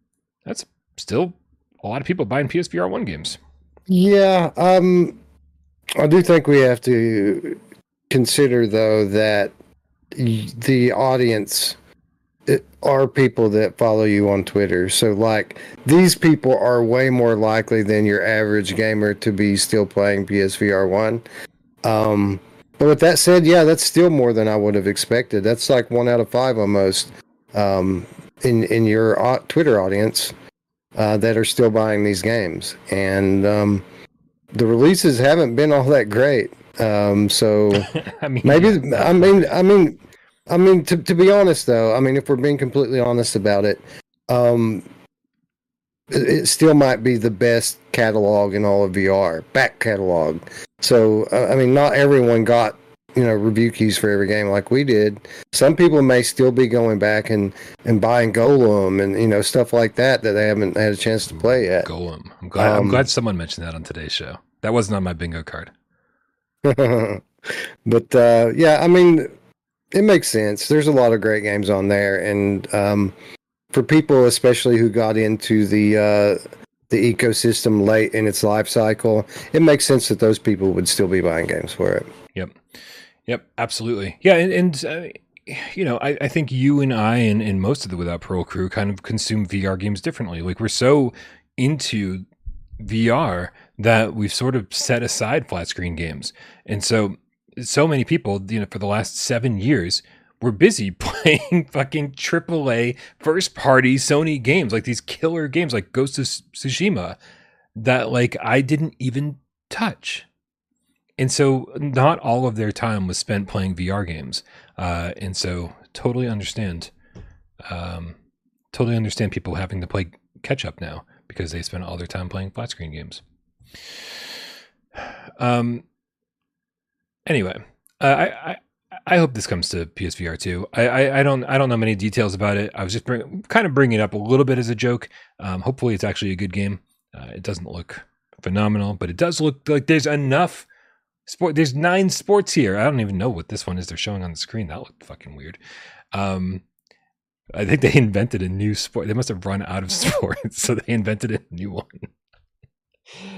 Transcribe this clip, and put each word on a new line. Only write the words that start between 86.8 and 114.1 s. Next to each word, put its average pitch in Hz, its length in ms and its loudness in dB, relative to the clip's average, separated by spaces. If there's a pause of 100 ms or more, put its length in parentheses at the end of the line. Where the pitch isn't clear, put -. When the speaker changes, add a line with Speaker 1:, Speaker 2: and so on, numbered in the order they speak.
Speaker 1:
and 131 140 0
I 113 240 0
and, 110 240 2
and 98 180 -2
most 113 240 -2
of 98 60 -12
the 92 60 -8
Without 87 260 -6
Parole 90 220 -4
crew 92 260 -6
kind 101 200 -4
of 95 120 -10
consume 110 420 -4
V 95 220 -6
R 95 100 -2
games 101 240 -6
differently. 98 400 -8
Like, 90 200 -8
we're 110 80 -4
so 131 440 2 (460)
into 107 640 -4 (560)
V 113 300 -2
R 98 420 -2 (260)
that 110 360 2
we've 104 180 -4
sort 127 240 -4
of 104 160 -8
set 120 300 -4
aside 117 440 -4
flat 85 220 -8
screen 87 260 -8
games. 78 380 -12 (320)
And 101 180 -8
so, 107 340 -2 (440)
so 143 260 0
many 139 180 0
people, 104 440 -2
you 110 120 -4
know, 98 100 -6
for 95 80 -12
the 101 80 -6
last 104 320 -4
seven 120 400 -4
years, 101 440 -2 (380)
were 117 120 -2
busy 110 380 2
<laughs> - 20 -10
playing - 800 -2
fucking 139 420 -6
triple 165 580 -4
A 120 260 -2 (220)
first 170 360 -4
party 131 420 2
Sony 147 460 -2
games, 135 300 0
like, 113 120 -4
these 120 180 -8
killer 160 460 -6
games 147 260 -4
like 101 180 -6
Ghost 135 260 -4
of 135 40 -4
S-, - 200 -10 (120)
Tsushima 131 640 -4 (600)
that, 123 340 -2
like, 123 320 -2
I 127 200 0
didn't 151 360 -4
even 135 380 -6 (320)
touch. - 560 -8 (960)
And 131 120 -2
so 135 440 0
not 143 440 0
all 127 260 -2
of 113 80 -4
their 107 160 -4
time 104 380 -6
was 90 100 -8
spent 101 300 -6
playing 95 260 -6
V 90 160 -6
R 98 140 -4
games. 76 400 -12 (320)